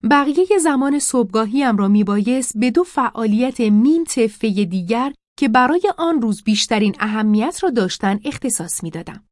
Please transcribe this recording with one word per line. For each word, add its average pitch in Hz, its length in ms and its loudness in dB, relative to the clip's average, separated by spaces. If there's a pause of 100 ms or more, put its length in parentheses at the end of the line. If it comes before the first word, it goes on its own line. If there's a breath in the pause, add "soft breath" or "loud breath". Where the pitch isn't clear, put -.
(100)
بقیهٔ 294 480 2
زمان 285 400 0
صبحگاهیم 226 760 0
را 196 120 2
میبایست 208 680 0
به 247 140 0
دو 349 140 0
فعالیت 240 760 -2
میم 240 440 4
ت 233 220 0
ف - 180 -6
دیگر 202 680 -2 (240)
که 277 120 0
برای 254 340 2 (160)
آن 320 240 0
روز 214 200 -2
بیشترین 208 560 0
اهمیت 214 640 0
را 370 80 2
داشتن 202 540 -2
اختصاص - 580 -6
می‌دادم. 170 500 -12